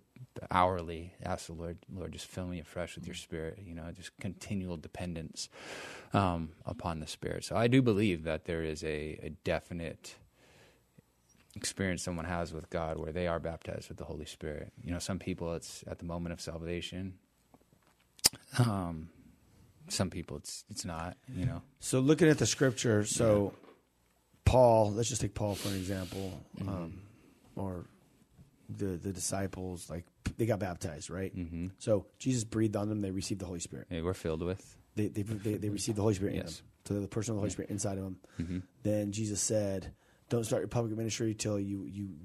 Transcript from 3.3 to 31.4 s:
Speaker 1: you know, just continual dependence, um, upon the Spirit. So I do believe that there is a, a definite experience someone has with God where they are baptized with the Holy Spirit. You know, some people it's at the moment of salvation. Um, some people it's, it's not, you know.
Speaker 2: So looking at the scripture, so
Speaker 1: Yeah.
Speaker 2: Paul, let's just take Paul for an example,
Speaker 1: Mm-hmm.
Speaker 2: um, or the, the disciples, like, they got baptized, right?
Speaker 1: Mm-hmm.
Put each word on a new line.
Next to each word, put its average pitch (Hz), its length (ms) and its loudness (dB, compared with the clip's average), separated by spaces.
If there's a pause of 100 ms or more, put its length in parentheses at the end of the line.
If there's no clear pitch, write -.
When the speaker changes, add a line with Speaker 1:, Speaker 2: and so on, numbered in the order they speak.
Speaker 1:
you 85 100 -10
know, 82 160 -8
just 90 260 -14
continual 92 600 -4
dependence, 80 720 -8 (640)
um, 85 400 4 (120)
upon 80 360 -4
the 76 60 -8
Spirit. - 360 -6
So - 140 -2
I 117 100 6
do 131 140 8
believe 101 420 4
that 80 220 -2
there 82 180 -2
is 78 180 -2
a, 76 400 -4
a - 80 -6 (140)
definite 85 720 -2 (1400)
experience 95 480 -2
someone 85 220 -4
has 85 280 -2
with 78 160 -10
God 80 300 -2
where 78 120 -4
they 87 160 0
are 82 120 0
baptized - 500 -6
with - 80 -12
the - 80 -10
Holy 78 200 -8
Spirit. 78 460 -8 (120)
You 85 80 -4
know, 87 80 -2
some 92 200 -4
people 85 360 -4
it's - 320 -10
at 85 120 -6
the 85 60 -10
moment 85 280 -4
of 82 60 -8
salvation. 85 760 -6 (1400)
Um, 87 520 2 (800)
some 95 220 0
people - 280 -8
it's, - 320 -12
it's - 160 -8
not, 85 320 -6 (180)
you 90 100 0
know. - 160 -2 (180)
Speaker 2:
So - 200 2
looking 151 300 8
at 143 80 8
the 120 80 4
scripture, 117 600 6
so 104 480 6 (100)
Speaker 1:
Yeah. - 60 -20 (760)
Speaker 2:
Paul, 113 460 10
let's 113 180 0
just 117 120 -2
take 104 120 0
Paul 104 220 0
for - 140 -4
an 101 60 -2
example, 95 640 -4 (200)
Speaker 1:
Mm-hmm. 98 100 -4
Speaker 2:
um, 95 320 -6 (540)
or 92 300 -6 (840)
the, 104 160 -4 (120)
the 98 140 -4
disciples, 92 800 -4
like, 85 160 -6 (320)
they 120 80 2
got 107 140 4
baptized, 87 500 -4
right? 95 260 -4
Speaker 1:
Mm-hmm. 85 320 -4 (120)